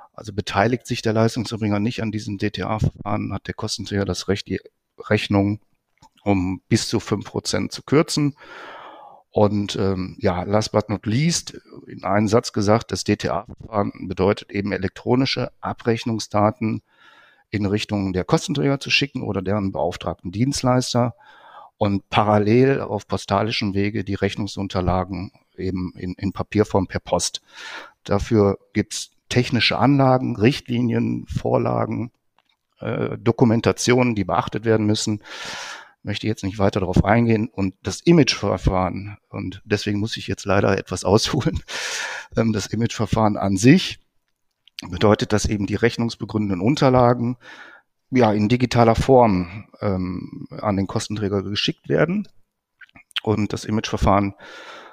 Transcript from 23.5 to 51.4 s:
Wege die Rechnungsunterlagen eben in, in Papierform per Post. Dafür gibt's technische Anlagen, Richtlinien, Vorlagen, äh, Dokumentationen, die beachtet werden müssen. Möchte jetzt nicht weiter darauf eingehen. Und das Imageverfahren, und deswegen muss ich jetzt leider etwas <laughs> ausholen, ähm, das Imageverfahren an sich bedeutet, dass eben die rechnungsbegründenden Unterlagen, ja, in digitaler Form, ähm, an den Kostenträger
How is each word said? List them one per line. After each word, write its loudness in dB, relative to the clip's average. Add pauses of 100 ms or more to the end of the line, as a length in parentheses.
Wege -2
die -4
Rechnungsunterlagen -2 (240)
eben -6
in, -8
in -4
Papierform 0
per -6
Post. -4 (640)
Dafür 2 (160)
gibt's -4 (160)
technische 0
Anlagen, 4
Richtlinien, 0
Vorlagen, -2 (680)
äh, -4
Dokumentationen, 2
die -2
beachtet -2
werden 2
müssen. 0 (800)
Möchte -6
jetzt -2
nicht -4
weiter 2
darauf 0
eingehen. 4
Und -2
das -6
Imageverfahren, 2 (100)
und -10
deswegen 0
muss -6
ich -12
jetzt -6
leider 2
etwas -4
<laughs> -
ausholen, 2 (720)
ähm, 2
das -2
Imageverfahren 0
an 0
sich 4 (800)
bedeutet, 2
dass 2
eben -2
die -2
rechnungsbegründenden 0
Unterlagen, 4 (760)
ja, 4
in 2
digitaler 4
Form, 4 (120)
ähm, -6
an -2
den 0
Kostenträger -4